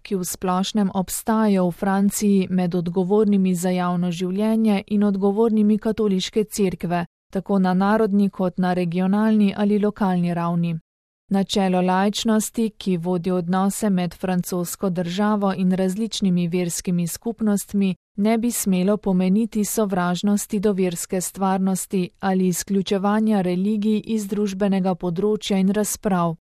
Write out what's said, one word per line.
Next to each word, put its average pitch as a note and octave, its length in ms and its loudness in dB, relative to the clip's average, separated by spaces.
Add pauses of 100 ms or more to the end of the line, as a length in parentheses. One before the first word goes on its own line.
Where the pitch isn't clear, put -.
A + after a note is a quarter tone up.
ki - 140 -6
v F3+ 80 -4
splošnem F#3+ 720 -2
obstajajo G3+ 760 0
v F3 40 0
Franciji G3 760 0
med F3+ 260 0
odgovornimi F#3 800 2
za F3+ 140 -2
javno F3+ 420 -2
življenje G3+ 760 0
in G#3 160 2
odgovornimi G#3 760 2
katoliške G#3+ 680 0
cerkve, F3 640 -2 (280)
tako G3 260 0
na F#3 140 2
narodni G3+ 560 2
kot F#3 280 -2
na F3+ 160 0
regionalni F#3+ 840 2
ali G#3 220 2
lokalni F#3 540 0
ravni. E3+ 460 -2 (520)
Načelo F#3+ 500 0
laičnosti, G#3 960 0
ki F#3 200 -2
vodi F3+ 340 -2
odnose F#3 580 0
med F3+ 240 0
francosko F3+ 760 -4
državo F#3+ 680 0
in F#3 140 2
različnimi F#3 760 0
verskimi F3 600 -2
skupnostmi, G3+ 880 -2 (220)
ne A3 200 2
bi A#3 140 0
smelo G3 460 0
pomeniti G3 680 0
sovražnosti G3+ 960 -2
do G3+ 140 2
verske F#3 480 -2
stvarnosti F#3+ 880 -2 (100)
ali F#3+ 280 0
izključevanja G3+ 960 0
religij G3+ 640 0
iz G#3+ 220 -4
družbenega G3 680 -2
področja G3 600 -2
in F#3+ 120 2
razprav. G3 640 -2 (100)